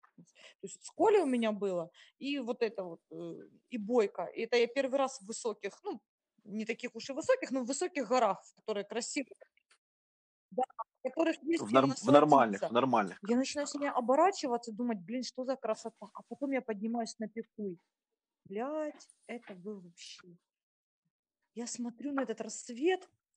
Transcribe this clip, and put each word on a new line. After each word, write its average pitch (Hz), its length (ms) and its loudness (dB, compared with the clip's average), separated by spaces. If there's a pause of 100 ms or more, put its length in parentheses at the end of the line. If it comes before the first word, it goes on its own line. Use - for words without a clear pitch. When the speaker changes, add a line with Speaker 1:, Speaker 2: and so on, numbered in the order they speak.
(600)
Speaker 1:
То 196 60 -12
есть - 180 -16
с - 60 -16
Колей 403 300 6
у 330 40 4
меня 233 260 2
было, 185 400 -2 (280)
и 277 200 -4
вот 240 240 -4
это 208 200 -4
вот, 170 180 -10 (100)
э, 165 380 -12 (200)
и 247 80 -8
Бойко. 202 480 0
И - 180 -8
это 233 140 0
я 240 100 4
первый 262 300 0
раз 262 240 -2
в 196 60 -20
высоких, 214 560 -8
ну, 339 180 -6 (420)
не 208 220 -8
таких 247 300 -6
уж 226 140 -12
и 269 40 -6
высоких, 339 380 0
но 262 100 0
в 240 60 -4
высоких 285 420 -4
горах, 220 340 2 (140)
которые 202 280 -6
красивые. 240 500 -6 (1160)
Да, 190 120 -2 (400)
в 254 60 -2
которых 320 340 0
есть 311 240 0
Speaker 2:
В 104 40 -2
Speaker 1:
чем 135 160 8
Speaker 2:
норм-, - 140 0
в 117 100 4
нормальных, 139 500 8
Speaker 1:
насладиться. 165 80 -2
Speaker 2:
в - 20 -6
нормальных, 117 500 2
Speaker 1:
Я 233 160 2
начинаю 285 300 -2
Speaker 2:
конечно, - 0 -
Speaker 1:
с - 80 -10
ней 285 140 -2
оборачиваться, 254 840 2
думать, 226 280 -4
«Блин, 233 220 -6
что 254 220 -8
за 262 100 -2
красота?» 220 580 -6
А - 160 -14
потом 277 220 -6
я 254 100 0
поднимаюсь 226 580 -6
на 214 100 -6
Пикуй. 202 500 -10 (640)
Блядь, 302 640 -6 (200)
это 233 280 -12
было 190 260 -12
вообще. 175 560 -20 (1160)
Я 240 120 -8
смотрю 240 460 -8
на 269 80 0
этот 226 200 -4
рассвет, 285 680 -2 (280)